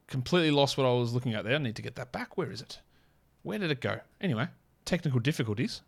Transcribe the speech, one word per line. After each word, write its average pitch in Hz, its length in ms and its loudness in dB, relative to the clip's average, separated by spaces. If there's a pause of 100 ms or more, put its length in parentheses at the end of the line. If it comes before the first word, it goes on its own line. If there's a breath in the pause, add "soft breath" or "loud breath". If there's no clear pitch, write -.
completely 156 440 2
lost 143 260 6
what 135 100 4
I 123 60 6
was 120 220 2
looking 120 180 0
at 104 120 -2
there. 117 100 2
I 151 40 2
need 123 180 -4
to 113 60 -10
get 117 140 -10
that 123 160 -12
back. - 240 -8
Where 131 160 -2
is 101 80 -12
it? - 180 -16 (640)
Where 208 160 -6
did 180 120 -2
it 131 100 -2
go? 104 200 -2 (200)
Anyway, 139 280 0 (360)
technical 156 340 0
difficulties. 120 680 -2